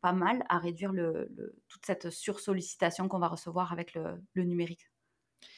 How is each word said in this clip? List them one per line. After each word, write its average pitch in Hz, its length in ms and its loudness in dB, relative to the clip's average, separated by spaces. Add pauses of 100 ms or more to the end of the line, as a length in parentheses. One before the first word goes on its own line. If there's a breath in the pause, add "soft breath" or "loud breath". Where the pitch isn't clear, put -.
pas 180 120 4
mal 190 360 4
à 175 100 4
réduire 175 340 -2
le, 170 420 0
le, - 200 -10 (120)
toute - 180 -20
cette 175 260 -2
sursollicitation 185 960 0
qu'on 190 120 0
va 175 80 4
recevoir 170 440 -2
avec 170 240 -6
le, 165 260 -4 (120)
le 185 100 2
numérique. 175 480 -2 (680 loud breath)